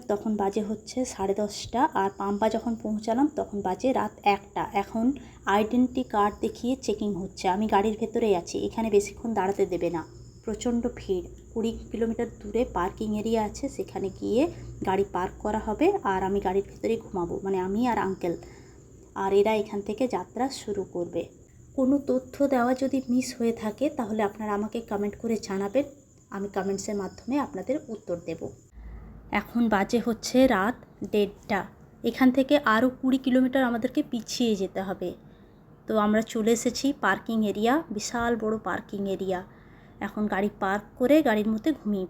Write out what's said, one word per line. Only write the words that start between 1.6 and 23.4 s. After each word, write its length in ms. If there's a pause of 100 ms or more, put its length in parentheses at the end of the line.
আর 240
পাম্বা 320
যখন 260
পৌঁছালাম 600
তখন 260
বাজে 320
রাত 200 (120)
একটা। 380 (100)
এখন 320 (420)
আইডেন্টিটি 640
কার্ড 300
দেখিয়ে 320 (120)
চেকিং 280
হচ্ছে, 340
আমি 200
গাড়ির 300
ভেতরেই 380
আছি, 200 (100)
এখানে 240
বেশিক্ষণ 440
দাঁড়াতে 320
দেবে 240
না, 120 (400)
প্রচণ্ড 420 (120)
ভিড়। 300 (240)
কুড়ি 220 (160)
কিলোমিটার 500
দূরে 240 (120)
পার্কিং 440
এরিয়া 260
আছে, 260
সেখানে 380 (120)
গিয়ে 220 (440)
গাড়ি 260
পার্ক 280
করা 280
হবে, 200 (160)
আর 200
আমি 160
গাড়ির 280
ভেতরেই 360
ঘুমাবো, 400
মানে 160
আমি 280
আর 120
আঙ্কেল। 360 (800)
আর 180
এরা 220
এখান 260
থেকে 260
যাত্রা 380 (160)
শুরু 300
করবে। 300 (540)
কোনো 200 (120)
তথ্য 280 (120)
দেওয়া 260
যদি 240 (100)
মিস 280
হয়ে 180